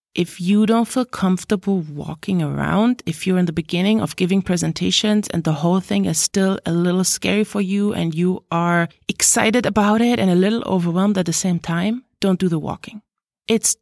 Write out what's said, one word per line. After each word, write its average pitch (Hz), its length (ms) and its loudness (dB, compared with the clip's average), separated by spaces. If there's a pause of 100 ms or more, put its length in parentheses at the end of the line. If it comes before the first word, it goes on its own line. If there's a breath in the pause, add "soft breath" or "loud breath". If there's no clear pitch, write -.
(160)
If - 260 -4
you 208 240 4
don't 226 220 2
feel 254 180 -2
comfortable 190 760 -2
walking 156 600 -6
around, 156 640 0
if 165 220 -6
you're 185 100 2
in 180 80 2
the 165 80 -2
beginning 180 480 0
of - 140 -6
giving 190 260 0
presentations 185 840 0
and 165 160 -4
the 151 180 0
whole 180 200 2
thing 202 240 -2
is 165 120 -2
still 190 480 0
a 165 60 -4
little 180 320 2
scary 196 400 0
for 208 180 -4
you 202 320 0
and 165 220 -2
you 180 340 0
are 170 400 0 (180 soft breath)
excited 220 600 2
about 208 340 2
it 240 160 2
and 190 140 2
a 180 120 4
little 226 220 0
overwhelmed 185 540 0
at 170 80 0
the 165 60 -2 (120)
same 175 140 0
time, 196 460 -4 (160)
don't 190 180 2
do 185 100 2
the 165 80 0
walking. - 460 -10 (440)
It's - 340 0